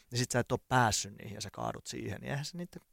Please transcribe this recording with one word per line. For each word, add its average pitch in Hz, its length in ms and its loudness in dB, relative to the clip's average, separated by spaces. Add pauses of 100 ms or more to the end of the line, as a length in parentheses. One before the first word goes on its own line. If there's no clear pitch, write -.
(100)
Ja 120 80 0
sit 123 120 2
sä 127 100 2
et 117 120 0
oo 123 60 4 (100)
päässyt 110 500 4
niihin 107 160 -10
ja 110 60 -8
sä 101 120 -8
kaadut - 340 -4
siihen, - 340 -6
niin 123 100 -6
eihän 139 140 -2
se 160 120 -8
niitten 175 260 -10 (100)